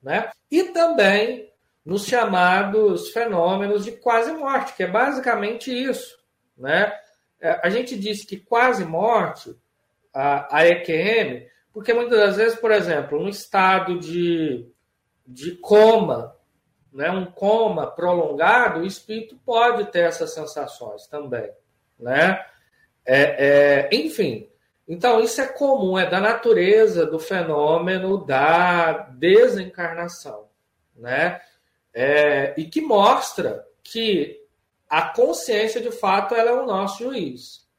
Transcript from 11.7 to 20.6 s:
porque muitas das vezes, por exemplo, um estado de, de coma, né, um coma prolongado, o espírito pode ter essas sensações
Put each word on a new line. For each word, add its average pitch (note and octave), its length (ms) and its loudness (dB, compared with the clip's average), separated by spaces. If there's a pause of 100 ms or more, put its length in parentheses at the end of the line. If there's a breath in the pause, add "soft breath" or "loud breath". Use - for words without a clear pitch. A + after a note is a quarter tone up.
porque A3 220 -2
muitas A#3+ 240 2
das G3+ 180 4
vezes, A3+ 220 0
por A3 140 0
exemplo, E3 460 0
um F3+ 100 -4
estado F#3+ 680 0
de, D#3+ 680 -4 (580)
de C3 260 -12
coma, G#3 840 4 (560)
né, C#3+ 180 -4
um F#3 160 -4
coma G3 600 0
prolongado, F3 920 0
o F3 60 -4
espírito A3 600 -12
pode A#3 440 2
ter F3 100 0
essas E3 340 -2
sensações B2+ 720 -12